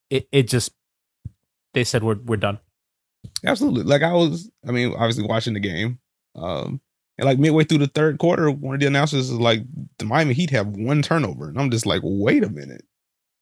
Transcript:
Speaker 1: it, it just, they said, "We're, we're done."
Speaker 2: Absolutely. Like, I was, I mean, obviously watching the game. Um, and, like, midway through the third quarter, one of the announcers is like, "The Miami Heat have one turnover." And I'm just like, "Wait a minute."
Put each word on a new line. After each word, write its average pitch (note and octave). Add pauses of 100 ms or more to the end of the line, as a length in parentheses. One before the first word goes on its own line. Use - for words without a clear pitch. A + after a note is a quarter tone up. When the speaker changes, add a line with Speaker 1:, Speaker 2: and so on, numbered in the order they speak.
(120)
Speaker 1:
it, C3
it C3+
just, - (1000)
they B2
said, A2+
"We're, G#2+
we're A#2
done." G2+ (840)
Speaker 2:
Absolutely. A3+
Like, C#3+
I E3+
was, E3+ (160)
I A#2+
mean, B2
obviously A2+
watching A2
the G2+
game. G2+ (360)
Um, E2+ (360)
and, A#2
like, C3+
midway D#3
through D3+
the C#3+
third D3+
quarter, E3
one C#3
of C#3
the C#3+
announcers C#3
is A#2
like, A2+ (340)
"The G#2+
Miami C3
Heat D#3+
have G#2
one A2+
turnover." F#2
And -
I'm C#3
just A2+
like, G2
"Wait G2+
a A2+
minute." C#2+ (560)